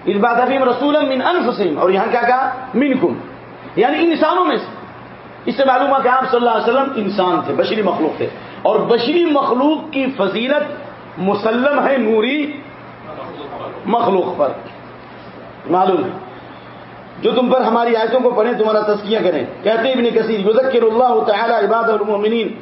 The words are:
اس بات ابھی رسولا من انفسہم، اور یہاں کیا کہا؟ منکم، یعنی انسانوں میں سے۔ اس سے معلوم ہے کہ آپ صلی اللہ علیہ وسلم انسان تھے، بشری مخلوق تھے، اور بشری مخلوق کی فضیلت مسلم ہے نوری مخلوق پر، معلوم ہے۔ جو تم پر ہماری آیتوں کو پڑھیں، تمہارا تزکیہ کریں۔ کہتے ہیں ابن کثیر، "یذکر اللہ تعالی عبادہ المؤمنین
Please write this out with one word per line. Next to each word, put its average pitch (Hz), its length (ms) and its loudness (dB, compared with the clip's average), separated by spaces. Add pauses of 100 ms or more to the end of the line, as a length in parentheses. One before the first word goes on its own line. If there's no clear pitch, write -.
اس 202 120 0
بات 233 240 2
ابھی 262 180 2
رسولا 285 420 2
من 262 220 0
انفسہم، 233 560 0
اور 180 120 4
یہاں 196 200 2
کیا 233 100 2
کہا؟ 254 340 2 (200)
منکم، 240 400 2 (640)
یعنی 294 280 2
انسانوں 339 400 2
میں 269 120 0
سے۔ - 80 -4 (800)
اس 247 120 -2
سے 269 80 2
معلوم 262 260 4
ہے 269 120 4
کہ 247 60 2
آپ 247 220 2
صلی 240 60 4
اللہ 240 140 4
علیہ 220 120 0
وسلم 254 340 0
انسان 185 500 0
تھے، 143 80 -2
بشری 208 280 0
مخلوق 160 340 0
تھے، 110 120 -4 (340)
اور 196 180 2
بشری 277 440 2
مخلوق 285 680 0
کی 269 140 -2 (100)
فضیلت 262 560 0 (460)
مسلم 233 680 0
ہے 277 100 2
نوری 247 560 0 (1300)
مخلوق 196 520 2
پر، 143 100 4 (1200)
معلوم 180 340 2
ہے۔ - 60 -4 (1120)
جو 226 80 2
تم 240 180 0
پر 254 120 4
ہماری 233 360 2
آیتوں 226 240 2
کو 240 100 4
پڑھیں، 220 220 2
تمہارا 214 280 2
تزکیہ 208 440 0
کریں۔ 151 200 2 (180)
کہتے 226 260 2
ہیں 262 40 2
ابن 240 120 2
کثیر، 220 360 0
"یذکر 233 420 2
اللہ 226 440 4
تعالی 220 400 2
عبادہ 226 260 2
المؤمنین 208 560 0 (140)